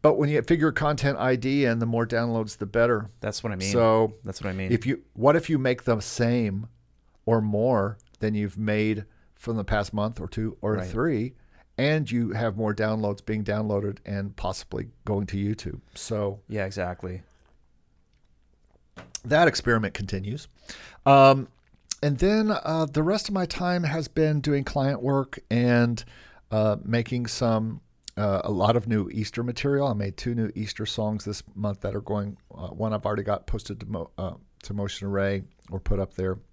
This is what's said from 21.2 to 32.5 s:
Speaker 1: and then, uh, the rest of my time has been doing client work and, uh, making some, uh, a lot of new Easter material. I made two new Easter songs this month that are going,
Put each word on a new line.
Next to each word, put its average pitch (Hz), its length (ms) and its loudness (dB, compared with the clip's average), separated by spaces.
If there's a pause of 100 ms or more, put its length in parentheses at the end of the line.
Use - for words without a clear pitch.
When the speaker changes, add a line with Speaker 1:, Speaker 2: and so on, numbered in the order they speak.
Speaker 1:
and 143 180 0
then, 214 320 4
uh, 160 400 0
the 151 120 0
rest 202 240 0
of 208 60 -6
my 185 120 0
time 180 380 -2
has 156 240 -2
been 156 320 2
doing 139 240 0
client 139 380 -2
work 135 380 0 (100)
and, 120 540 4 (480)
uh, 107 320 2
making 117 440 -2
some, 113 540 0 (340)
uh, 98 280 0
a - 80 -2
lot 104 240 4
of 107 120 0
new 107 240 0
Easter 110 320 -4
material. 139 440 0
I 120 60 0
made 101 240 -4
two 120 180 -4
new 113 200 0
Easter 107 300 -6
songs 107 400 -4
this 104 180 -8 (120)
month 101 260 -4
that 101 140 -4
are 101 60 -4
going, 101 360 -6 (160)